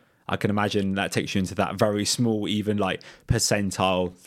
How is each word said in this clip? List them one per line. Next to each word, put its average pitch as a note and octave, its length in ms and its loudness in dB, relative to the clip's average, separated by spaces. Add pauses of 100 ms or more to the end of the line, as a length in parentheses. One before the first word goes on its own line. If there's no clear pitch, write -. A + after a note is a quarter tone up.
(300)
I G2 80 0
can G#2+ 120 0
imagine G2+ 460 0
that F#2+ 160 -2
takes - 240 -4
you G2+ 40 2
into F#2 160 -2
that G2 200 0
very G#2 300 2
small, G#2+ 420 0
even, G#2 300 0
like, F#2+ 240 0 (260)
percentile F#2+ 840 2 (140)